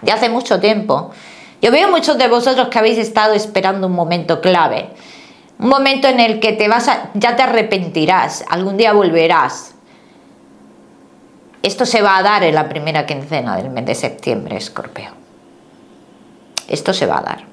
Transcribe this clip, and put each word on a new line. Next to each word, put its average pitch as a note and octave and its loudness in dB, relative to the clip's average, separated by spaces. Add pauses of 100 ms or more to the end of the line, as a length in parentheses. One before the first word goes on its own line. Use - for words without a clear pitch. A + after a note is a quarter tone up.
de G#3+ 0
hace A3 0
mucho A#3 -2
tiempo. G3 0 (500)
Yo A#3 4
veo E4 4
muchos D#4 2
de B3 2
vosotros A#3+ 2
que A#3+ -2
habéis A3 2
estado G#3+ 2
esperando F#3+ -2
un F#3 -2
momento E3+ 0
clave. E3+ 2 (720)
Un A3 0
momento C4+ 2
en B3+ 2
el A3 2
que A3 0
te G#3+ 0
vas A#3+ 2
a, A#3+ -2
ya A#3+ 2
te B3+ 2
arrepentirás, F#3 0
algún F#3+ -4
día A3 4
volverás. E3 2 (1900)
Esto G3+ -2
se A#3+ 0
va G3 4
a F#3+ 2
dar G#3 2
en D#3+ 2
la D3+ 0
primera D3+ -4
quincena C3+ -6
del A#2+ -6
mes B2 -8
de C3+ -2
septiembre, - -6
Escorpio. - -14 (1600)
Esto D#3 -4
se D3+ -4
va D#2+ -2
a - -4
dar. - -10